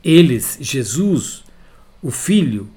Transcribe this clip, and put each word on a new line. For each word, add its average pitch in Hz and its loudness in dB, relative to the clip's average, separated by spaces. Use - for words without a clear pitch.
Eles, 160 4
Jesus, 135 -4
o 156 -8
Filho 123 -2